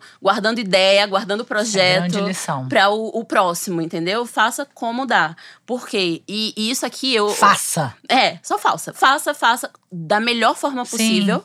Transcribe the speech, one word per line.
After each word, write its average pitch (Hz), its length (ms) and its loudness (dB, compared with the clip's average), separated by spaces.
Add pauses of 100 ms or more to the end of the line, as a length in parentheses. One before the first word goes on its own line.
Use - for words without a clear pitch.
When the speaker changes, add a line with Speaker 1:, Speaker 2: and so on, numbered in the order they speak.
(220)
Speaker 1:
guardando 214 360 0
ideia, 196 480 4
guardando 202 440 -2
Speaker 2:
Essa 214 320 -2
é 180 160 4
a - 20 2
grande 175 140 -2
Speaker 1:
projeto 196 120 0
Speaker 2:
lição. 147 440 -6
Speaker 1:
pra 202 200 4
o, 220 200 -2
o 226 160 -6
próximo, 175 560 0
entendeu? 170 440 -4
Faça 233 480 -2
como 240 320 -4
dá. 175 300 2 (300)
Por 240 200 -6
quê? 180 440 -2
E, 214 260 -4
e 214 160 -2
isso - 140 -4
aqui 262 280 -4
eu 208 180 2
Speaker 2:
Faça. 170 640 0 (140)
Speaker 1:
É, 208 340 2
só - 160 -4
faça. - 360 -2
Faça, 294 400 0
faça 247 360 0 (220)
da 170 260 -2
melhor 233 380 2
forma 262 300 -4
Speaker 2:
Sim. - 60 -12
Speaker 1:
possível 220 540 2